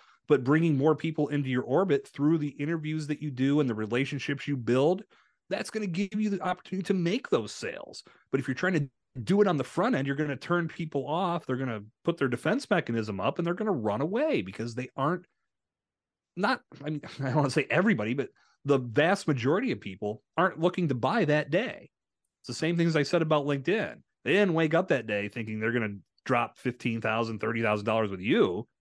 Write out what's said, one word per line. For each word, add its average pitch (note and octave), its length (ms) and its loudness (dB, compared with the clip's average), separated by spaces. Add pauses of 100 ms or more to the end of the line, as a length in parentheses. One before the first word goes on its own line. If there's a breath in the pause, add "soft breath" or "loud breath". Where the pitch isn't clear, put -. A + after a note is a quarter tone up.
(280 soft breath)
but C3 160 4
bringing D3+ 340 4
more D3 180 4
people D3+ 340 -2
into C#3+ 200 -2
your B2 140 0
orbit C#3+ 440 2
through D3+ 300 2
the D3 120 -4
interviews D#3 580 -4
that D3 140 -4
you D3 100 -6
do C3+ 280 2
and C#3+ 80 2
the A#2 60 0
relationships B2+ 760 -4
you C#3+ 80 -2
build, C3 480 2 (460 soft breath)
that's G#3 220 -4
gonna G#3+ 160 -4
give F#3+ 320 -2
you G#3+ 100 0
the G3 120 -2
opportunity F#3 440 -6
to G3+ 80 2
make F#3 360 -2
those A2 220 0
sales. - 520 -12 (260 soft breath)
But C#3 100 0
if C3 80 -6
you're C3+ 60 0
trying F#3 200 0
to C#3+ 160 0 (340)
do F#3+ 180 4
it G#3 60 4
on F3 100 2
the C3 60 0
front G#3 320 0
end, C3+ 100 0
you're C#3 120 -2
gonna D3 180 -2
turn E3+ 320 -2
people D#3 400 -6
off. E3+ 400 -2
They're C3 80 -2
gonna B2 260 -4 (220)
put E3 140 0
their C#3 100 0
defense D#3 420 -2
mechanism A2+ 500 0
up A2 200 -2
and E3+ 80 0
they're E3+ 80 0
gonna G#3+ 160 -2
run A2 300 0
away G3+ 420 0
because A2+ 320 -8
they B2+ 200 -8
aren't, F3 300 -2 (1120)
not, G#3+ 260 0 (220)
I D3 60 -6
mean, D3+ 140 -6
<laughs> - 180 -14
I - 20 -4
don't C3 120 0
wanna C#3+ 140 4
say C#3+ 200 2
everybody, B2+ 440 2
but C3 160 -4 (360 soft breath)
the C3+ 140 4
vast C#3+ 480 2
majority D#3 440 2
of G2+ 80 -4
people G#2 440 -8 (120)
aren't F3 240 2
looking F3 300 2
to C3+ 60 0
buy D3 300 0
that D3 240 2
day. F#3+ 400 -2 (520)
It's - 60 -20
the B2 60 -6
same E3 240 0
things E3+ 200 4
I D3 60 4
said E3+ 180 2
about D3+ 240 2
LinkedIn. C#3+ 500 -2 (300)
They C3+ 80 2
didn't F#3+ 200 4
wake D#3+ 200 2
up F3+ 160 2
that B2 180 0
day G#2 220 -2
thinking A2 300 -6
they're A2 120 0
gonna A2+ 240 -2 (300)
drop A#2+ 320 0
fifteen A#2+ 420 -4
thousand, A2+ 400 -2
thirty A2+ 220 -2
thousand G#2+ 240 0
dollars A2 260 0
with F#2 80 -6
you. A2 480 2 (140)